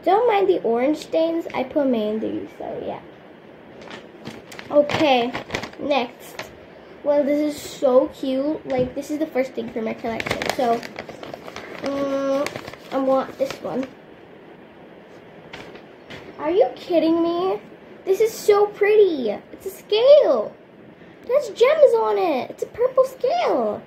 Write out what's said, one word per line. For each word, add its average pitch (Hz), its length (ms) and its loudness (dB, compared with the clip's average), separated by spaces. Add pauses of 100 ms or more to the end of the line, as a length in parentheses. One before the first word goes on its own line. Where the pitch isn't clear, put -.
Don't 403 200 4
mind 403 220 4
the 359 140 2
orange 247 380 0
stains. 330 540 -2
I 254 120 -4
put 277 220 0
mainly, 214 600 -2 (100)
so - 280 -10
yeah. - 160 -10 (1700)
Okay, 285 640 2 (460)
next. - 720 -6 (540)
Well, 294 220 2
this 294 280 0
is - 80 -12
so 269 520 2
cute. 277 520 -2
Like, 254 300 -2
this 277 160 -8
is 294 80 -4
the 311 80 -2
first 262 240 -2
thing 226 180 -8
for 233 120 -6
my 220 120 -4
collection. - 460 -6 (160)
So, 233 200 2 (1120)
um, 277 560 -2 (480)
I 262 60 -2
want 262 380 0
this 269 140 -2 (100)
one. 262 240 -6 (2500)
Are 294 100 -2
you 403 240 4
kidding 330 460 0
me? 359 400 -2 (420)
This 381 160 0
is 453 140 2
so 415 320 2
pretty. 392 640 2
It's - 380 -10
a - 20 -8
scale. 440 840 4 (680)
It - 80 -6
has 523 180 2
gems 508 440 6
on 427 240 2
it. 320 320 0
It's - 140 -8
a - 20 -4
purple 523 400 0
scale. 403 800 -2